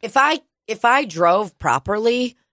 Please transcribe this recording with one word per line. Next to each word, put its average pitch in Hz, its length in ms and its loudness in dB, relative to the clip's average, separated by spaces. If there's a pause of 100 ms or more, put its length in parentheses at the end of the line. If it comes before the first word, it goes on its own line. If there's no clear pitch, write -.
If 220 140 -4
I, 285 220 2 (280)
if 214 180 -8
I 269 200 4
drove 175 540 0
properly 220 760 -2 (160)